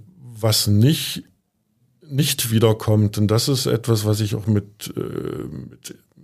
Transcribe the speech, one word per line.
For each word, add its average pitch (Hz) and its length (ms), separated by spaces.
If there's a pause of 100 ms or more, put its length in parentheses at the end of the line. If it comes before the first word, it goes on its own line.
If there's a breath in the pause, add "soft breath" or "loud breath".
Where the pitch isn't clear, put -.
(180)
was 113 480
nicht, 110 580 (800)
nicht 139 460
wiederkommt. 107 680
Und 107 100
das 113 200
ist 131 180
etwas, 113 380
was 107 160
ich 104 140
auch 98 120
mit, - 500
äh, - 40
mit - 960 (260)